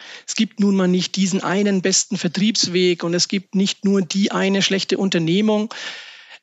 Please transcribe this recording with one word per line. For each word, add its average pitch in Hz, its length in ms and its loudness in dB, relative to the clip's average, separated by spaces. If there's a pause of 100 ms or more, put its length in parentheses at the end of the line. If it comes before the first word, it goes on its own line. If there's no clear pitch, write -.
(260)
Es - 80 -8
gibt - 260 -2
nun 196 160 2
mal 185 120 2
nicht 180 280 0
diesen 190 260 0
einen 196 400 0
besten 190 340 0
Vertriebsweg 180 880 0
und 170 80 0
es 175 160 0
gibt 190 260 -4
nicht 196 300 0
nur 196 180 4
die 196 300 0
eine 190 300 0
schlechte 190 360 0
Unternehmung. 196 720 0 (720)